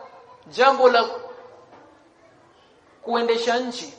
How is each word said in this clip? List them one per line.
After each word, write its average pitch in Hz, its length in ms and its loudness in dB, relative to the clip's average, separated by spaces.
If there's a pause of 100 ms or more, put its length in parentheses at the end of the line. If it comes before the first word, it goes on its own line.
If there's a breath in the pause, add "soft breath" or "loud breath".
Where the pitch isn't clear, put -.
(460)
jambo 254 420 4
la 233 200 2 (1900)
kuendesha 233 560 -2
nchi - 400 -10